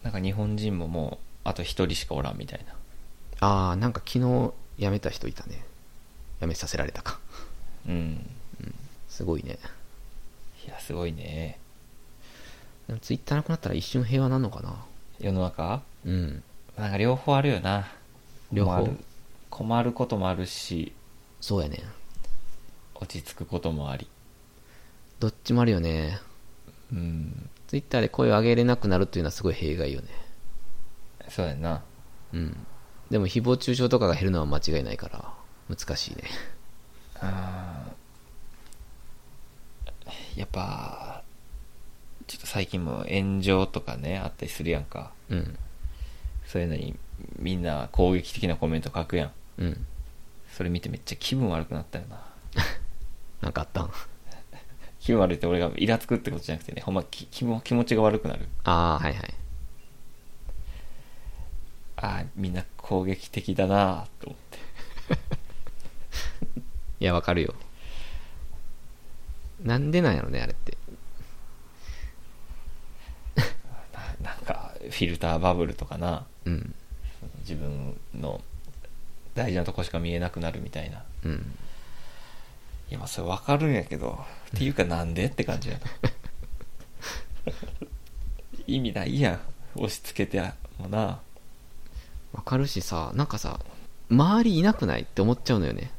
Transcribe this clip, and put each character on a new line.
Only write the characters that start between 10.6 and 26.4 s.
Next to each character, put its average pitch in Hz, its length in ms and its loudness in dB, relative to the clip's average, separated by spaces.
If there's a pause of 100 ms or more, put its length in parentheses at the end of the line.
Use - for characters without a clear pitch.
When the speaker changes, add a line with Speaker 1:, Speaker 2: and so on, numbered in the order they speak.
Speaker 1:
い - 40 -8
や、 - 100 -12
す - 140 -8
ご 85 120 -2
い 85 60 -2
ね。 76 480 -6 (1300)
Speaker 2:
で 110 60 -6
も 117 60 -6
Twitter - 360 -2
な 151 80 2
く - 60 -6
な 165 60 2
っ - 40 -6
た - 100 -4
ら - 60 0
一 - 80 0
瞬 123 220 0
平 131 180 4
和 127 60 4
な 131 100 4
の 117 100 2
か - 120 -8
な。 90 240 -8 (340)
Speaker 1:
世 98 140 0
の 92 80 4
中？ 90 400 0 (240)
Speaker 2:
う - 60 0
ん。 85 320 0 (340)
Speaker 1:
な 104 100 -2
ん 98 40 0
か 98 60 0
両 120 200 6
方 139 180 4
あ 139 60 6
る 143 80 6
よ 107 100 4
な。 98 320 2 (640)
Speaker 2:
両 101 140 6
方？ 90 160 6
Speaker 1:
困 - 40 4
る、 - 100 0 (520)
困 117 340 2
る 120 80 4
こ 123 140 2
と 120 100 0
も 98 140 4
あ 92 40 4
る 90 120 0
し、 - 480 -4 (480)
Speaker 2:
そ 101 160 0
う 87 40 4
や 73 60 0
ね。 - 160 -4 (1120)
Speaker 1:
落 - 260 -8
ち - 0 -
着 - 180 -12
く 82 60 -4
こ 87 140 -2
と 82 140 0
も 71 180 -2
あ 67 60 -4
り。 - 100 -8 (1120)
Speaker 2:
ど 113 80 4
っ 107 60 2 (100)
ち - 80 0
も 120 120 8
あ - 20 10
る 117 60 8
よ 90 100 6
ね。 80 380 2 (720)